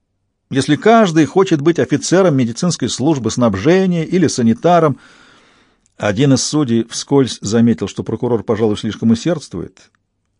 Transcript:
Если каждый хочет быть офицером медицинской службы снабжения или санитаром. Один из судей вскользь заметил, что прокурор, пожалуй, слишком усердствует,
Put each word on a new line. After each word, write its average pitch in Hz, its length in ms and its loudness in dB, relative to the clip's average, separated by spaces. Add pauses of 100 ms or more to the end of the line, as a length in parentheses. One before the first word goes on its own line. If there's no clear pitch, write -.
(480)
Если 135 280 0
каждый 190 500 4
хочет 190 340 0
быть 165 180 0
офицером 151 580 0
медицинской 131 520 -2
службы 127 420 -2
снабжения 160 760 0
или 170 240 0
санитаром. 147 720 0 (960)
Один 107 360 0
из 120 100 0
судей 117 460 -2
вскользь - 520 -2
заметил, 113 480 0
что - 140 -8
прокурор, 113 400 -4
пожалуй, 107 360 -2
слишком 113 320 -2
усердствует, - 800 -4 (500)